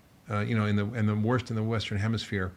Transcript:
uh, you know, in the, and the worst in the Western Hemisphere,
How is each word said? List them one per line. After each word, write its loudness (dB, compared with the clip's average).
uh, 0
you 0
know, 4
in 2
the, 2
and 0
the 2
worst 0
in -4
the -2
Western -2
Hemisphere, -2